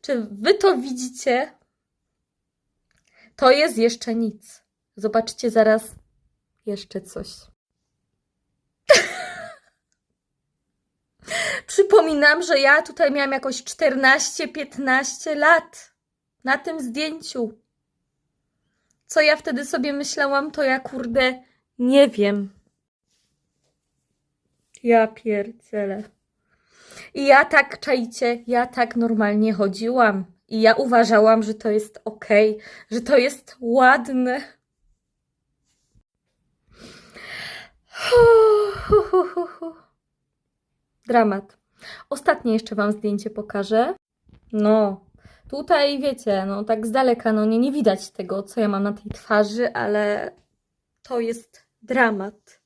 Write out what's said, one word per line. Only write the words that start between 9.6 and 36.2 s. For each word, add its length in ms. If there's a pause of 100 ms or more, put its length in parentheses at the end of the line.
Przypominam, 760
że 160
ja 240
tutaj 280
miałam 220
jakoś 320
czternaście, 840
piętnaście 840
lat 580 (520)
na 140
tym 220
zdjęciu. 760 (1500)
Co 140
ja 160
wtedy 280
sobie 280
myślałam, 580
to 120
ja, 180
kurde, 600 (360)
nie 300
wiem. 440 (2250)
Ja 240
pierdzielę. 960 (1120)
I 120
ja 180
tak, 360
czajcie, 680
ja 200
tak 300
normalnie 560
chodziłam. 720 (240)
I 120
ja 140
uważałam, 680
że 120
to 160
jest 340
okej, 540 (320)
że 100
to 180
jest 420
ładne. 960 (3500)